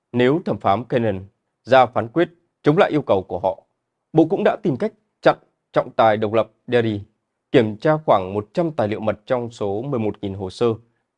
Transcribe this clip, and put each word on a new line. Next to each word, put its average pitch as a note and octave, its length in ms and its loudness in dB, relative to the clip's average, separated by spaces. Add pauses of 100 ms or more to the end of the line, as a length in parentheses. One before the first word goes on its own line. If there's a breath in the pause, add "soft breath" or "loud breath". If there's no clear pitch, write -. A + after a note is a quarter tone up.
(120)
nếu B2+ 320 2
thẩm G#2 140 -6
phán G#2+ 260 0
Cannon G#2+ 400 -4 (380)
ra B2 240 6
phán A2+ 220 -4
quyết E3+ 220 -2 (320)
chống D3+ 160 2
lại - 120 4
yêu C#3+ 120 -2
cầu G2 200 0
của F#2 160 -8
họ. F#2+ 240 -4 (500)
Bộ E3 120 4
cũng F#3+ 200 -4
đã G#3 180 2
tìm D3 140 -2
cách G#3+ 160 -6 (300)
chặn D#3 160 2 (340)
trọng C#3 180 -2
tài A2 260 2
độc G#2+ 160 -4
lập A2 180 0 (160)
Dery A2+ 340 0 (520)
kiểm A2 240 4
tra D#3 200 0 (100)
khoảng G2 280 2
một G#2 180 -6
trăm E3+ 200 -2
tài A2 160 -2
liệu G#2 120 -4
mật G#2+ 260 -4
trong B2 240 -4
số G#2 320 -6
mười C#3 180 -6
một G#2 220 -6
nghìn G2 120 -8
hồ F#2+ 160 -10
sơ A#2+ 160 -2 (520)